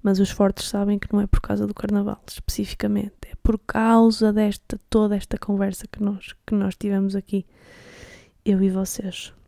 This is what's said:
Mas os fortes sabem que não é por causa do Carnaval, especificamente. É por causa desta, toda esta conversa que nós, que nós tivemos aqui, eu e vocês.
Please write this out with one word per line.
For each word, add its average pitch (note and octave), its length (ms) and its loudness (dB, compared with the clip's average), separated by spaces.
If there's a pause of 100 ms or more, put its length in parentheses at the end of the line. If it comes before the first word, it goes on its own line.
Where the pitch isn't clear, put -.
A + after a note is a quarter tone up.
Mas G3 140 4
os G3 100 4
fortes - 380 0
sabem G3+ 320 0
que - 120 -6
não G#3 80 2
é G#3 60 0
por - 140 2
causa G#3 260 -2
do G#3 80 -6
Carnaval, G#3 540 -2
especificamente. - 880 -4 (100)
É - 160 -14
por A3 160 2
causa A3+ 720 4
desta, G#3 460 -2 (100)
toda G#3 280 2
esta G3+ 200 -6
conversa G3 520 -4
que - 120 -12
nós, - 320 -4 (140)
que - 80 -2
nós G3 220 0
tivemos G3 400 0
aqui, G3 280 -4 (1000)
eu F#3+ 180 4
e G3 80 4
vocês. F#3+ 640 -6 (140)